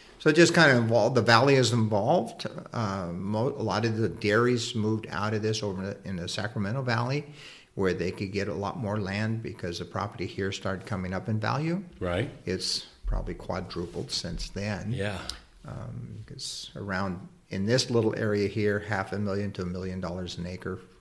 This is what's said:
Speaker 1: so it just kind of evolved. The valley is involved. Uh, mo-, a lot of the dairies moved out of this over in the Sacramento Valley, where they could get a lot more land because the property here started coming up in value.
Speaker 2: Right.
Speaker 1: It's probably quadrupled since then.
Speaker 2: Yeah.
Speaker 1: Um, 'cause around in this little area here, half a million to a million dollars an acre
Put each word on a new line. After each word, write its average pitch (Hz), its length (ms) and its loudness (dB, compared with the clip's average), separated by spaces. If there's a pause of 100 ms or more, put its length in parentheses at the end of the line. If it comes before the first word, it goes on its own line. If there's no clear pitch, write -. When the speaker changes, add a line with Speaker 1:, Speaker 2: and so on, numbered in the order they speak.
(200)
Speaker 1:
so 156 100 4
it 147 80 6
just 170 160 8
kind 160 240 10
of 117 80 4
evolved. 117 300 4
The 120 60 6
valley 120 340 8
is 120 180 6
involved. 117 720 2 (260)
Uh, 98 400 -2
mo-, 107 460 -2
a - 60 -4
lot 107 200 0
of 113 140 0
the 110 100 2
dairies 117 680 2
moved 107 340 0
out 104 240 -2
of 107 80 0
this 107 200 0
over 98 440 -4
in 95 100 -6
the 87 140 -6
Sacramento 107 540 -4
Valley, 123 420 0 (500)
where 92 180 2
they 85 180 -2
could 98 200 -6
get 101 160 -2
a 98 60 -4
lot 98 240 -4
more 107 240 -2
land 110 420 -2
because 87 360 -8
the 87 60 -8
property 98 400 -4
here 98 280 -4
started 95 320 -6
coming 92 280 -4
up 95 140 -4
in 110 100 0
value. 143 460 -2 (160)
Speaker 2:
Right. 92 300 0 (160)
Speaker 1:
It's - 400 -4 (200)
probably 90 280 -2
quadrupled 87 760 -6
since - 420 -6
then. 101 420 -4
Speaker 2:
Yeah. 101 240 -4 (500)
Speaker 1:
Um, 117 580 -10
'cause - 520 -12
around 95 500 -2 (220)
in 98 180 -2
this 127 240 2
little 110 260 4
area 104 300 2
here, 104 320 0
half 98 340 -2
a 101 60 -2
million 101 320 -2
to 98 100 -6
a 90 40 -4
million 92 360 -6
dollars 90 380 -6
an 87 80 -6
acre 90 320 -8 (220)